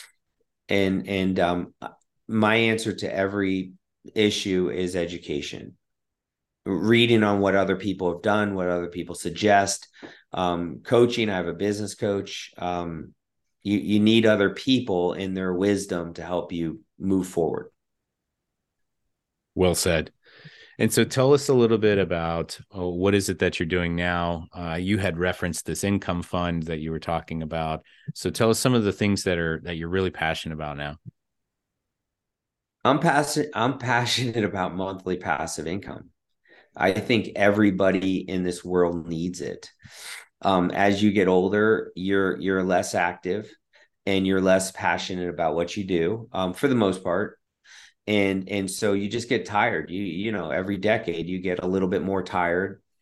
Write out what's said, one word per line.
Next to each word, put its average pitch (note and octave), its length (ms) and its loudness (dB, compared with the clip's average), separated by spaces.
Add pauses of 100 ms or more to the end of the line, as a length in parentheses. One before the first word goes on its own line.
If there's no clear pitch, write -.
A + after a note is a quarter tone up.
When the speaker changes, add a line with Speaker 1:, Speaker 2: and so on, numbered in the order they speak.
(680)
Speaker 1:
And, F#2+ 400 0
and, F#2+ 320 0
um, F2 340 0 (540)
my A2 260 2
answer A2+ 380 2
to G2 200 -6
every F#2+ 600 0 (420)
issue G2 560 2
is F2 240 -4
education. E2+ 840 -6 (880)
Reading A2+ 600 6
on G2+ 160 2
what G2 160 4
other F#2+ 180 2
people F#2 380 -2
have E2+ 100 -8
done, G#2 320 0
what F2+ 140 -2
other F2 180 -2
people E2+ 300 -10
suggest. G2 720 2 (440)
Um, F2 520 -4
coaching, A#2+ 440 4
I G2 80 -2
have E2+ 120 -2
a E2+ 40 -4
business G2+ 440 -4
coach. - 600 -4
Um, E2+ 580 -6 (500)
you, G2+ 140 2
you G2+ 200 0
need A2 280 6
other G2+ 240 4
people F#2+ 640 0
in F#2+ 200 -6
their F#2 180 -2
wisdom F#2 600 0
to E2+ 80 -12
help F2 300 -6
you E2 300 -6 (160)
move F#2+ 280 0
forward. - 440 -4 (1900)
Speaker 2:
Well F2+ 180 4
said. E2 380 0 (640)
And A2 120 4
so A#2 140 4
tell C3 300 4
us C#3 140 2
a C#3 60 4
little A#2 220 6
bit G#2 220 4
about, E2 600 -2 (160)
uh, F2+ 140 -4
what F#2 260 2
is G2 140 2
it F2+ 120 -2
that F2+ 200 0
you're F2 60 0
doing F2 280 0
now? F2 560 -2
Uh, F2 300 -6
you F#2+ 160 0
had F#2 220 0
referenced F2+ 480 -2
this D#2+ 180 -4
income F#2 380 0
fund F2 420 -2
that D#2+ 140 -6
you D#2 120 -6
were D#2+ 80 -6
talking D#2+ 440 -6
about. D#2+ 400 -6 (320)
So - 160 -4
tell A2+ 180 0
us A2 100 2
some C3 140 2
of A#2 120 4
the G2 80 2
things G2+ 320 0
that F2+ 120 0
are, E2 280 -2
that F2 120 -8
you're E2 140 -6
really F#2 200 0
passionate D#2+ 440 -4
about D2 240 -8
now. D2 180 -8 (1900)
Speaker 1:
I'm C3+ 160 4
passi-, D3+ 540 2
I'm B2 240 0
passionate A#2+ 640 0
about F#2 320 -2
monthly F#2 440 -4
passive E2 480 -4
income. - 420 -8 (680)
I F#2+ 180 0
think G#2 440 0
everybody F#2+ 800 4 (100)
in F#2 160 -4
this F2+ 220 -4
world F2 420 0
needs E2+ 360 -6
it. - 280 -10 (680)
Um, F#2 300 2
as G2+ 320 2
you G#2 100 6
get F#2+ 160 4
older, G2 680 2
you're, F#2+ 440 0
you're F#2 240 0
less F#2 320 0
active F#2 560 -2 (560)
and F#2+ 200 2
you're F#2+ 140 2
less F#2 320 4
passionate F2+ 560 -4
about D#2+ 280 -2
what E2+ 200 -2
you G#2 80 -4
do, F#2 480 0
um, F#2 220 -4
for C#3 140 0
the C3 60 2
most G2 300 2
part. F#2 320 -2 (720)
And, G2 420 0
and G2 200 -4
so G2+ 260 -2
you G2+ 140 -2
just A#2 200 -6
get A#2 160 0
tired. G#2 460 -2
You, F#2+ 120 -6
you G2 300 -6
know, E2+ 180 -6
every F#2+ 280 -4
decade F2+ 480 -2
you F#2 120 -6
get F2+ 240 -4
a F2+ 40 -4
little F#2+ 200 0
bit F#2 160 -2
more F#2+ 200 -2
tired F#2 600 -2 (200)